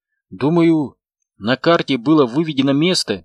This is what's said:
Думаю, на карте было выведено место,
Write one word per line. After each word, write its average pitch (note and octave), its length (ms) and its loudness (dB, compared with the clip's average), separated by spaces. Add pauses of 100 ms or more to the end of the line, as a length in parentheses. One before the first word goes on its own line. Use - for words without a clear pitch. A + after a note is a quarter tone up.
(300)
Думаю, D#3+ 680 0 (400)
на A#2 180 -2
карте E3 400 0
было C3+ 300 2
выведено C#3 480 -2
место, D3+ 500 -2